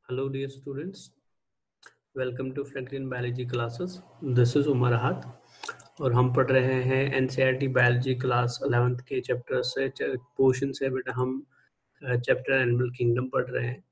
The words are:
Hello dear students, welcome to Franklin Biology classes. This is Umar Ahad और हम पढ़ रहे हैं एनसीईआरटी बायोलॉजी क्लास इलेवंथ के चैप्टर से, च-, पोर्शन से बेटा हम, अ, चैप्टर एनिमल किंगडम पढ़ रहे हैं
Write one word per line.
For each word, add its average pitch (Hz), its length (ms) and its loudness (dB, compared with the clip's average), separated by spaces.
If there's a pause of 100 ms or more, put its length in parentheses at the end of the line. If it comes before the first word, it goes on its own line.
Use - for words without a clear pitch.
(120)
Hello 135 180 -4
dear 135 180 -6
students, 143 500 -10 (1200)
welcome 127 340 -4
to 139 120 -6 (100)
Franklin 135 400 -8
Biology 123 400 -4
classes. 120 360 -4 (360)
This 123 320 4
is 143 180 4
Umar 123 180 4
Ahad 131 320 0 (760)
और 127 120 2
हम 127 200 4
पढ़ 131 180 2
रहे 131 220 4
हैं 131 420 0
एनसीईआरटी 131 520 0
बायोलॉजी 123 480 4
क्लास 123 520 0
इलेवंथ 123 300 2
के 127 240 -4
चैप्टर 123 400 -2
से, 131 280 -2
च-, 139 280 -4 (200)
पोर्शन 135 340 4
से 135 180 -4
बेटा 127 240 -4
हम, 127 320 -2 (580)
अ, 123 120 -2
चैप्टर 127 380 0
एनिमल 123 360 2
किंगडम 123 400 0
पढ़ 127 160 -2
रहे 123 220 -4
हैं - 240 -8